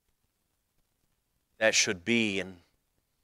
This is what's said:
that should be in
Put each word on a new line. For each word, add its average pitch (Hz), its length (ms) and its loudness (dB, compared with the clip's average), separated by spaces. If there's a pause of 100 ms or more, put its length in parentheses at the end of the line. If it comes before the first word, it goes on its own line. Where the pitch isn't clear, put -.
(1600)
that 110 140 4
should 90 320 -2
be 110 360 0
in 92 160 -12 (680)